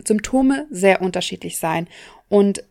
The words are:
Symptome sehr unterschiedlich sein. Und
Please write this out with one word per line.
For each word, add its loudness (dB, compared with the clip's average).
Symptome 0
sehr 2
unterschiedlich -6
sein. -4
Und 2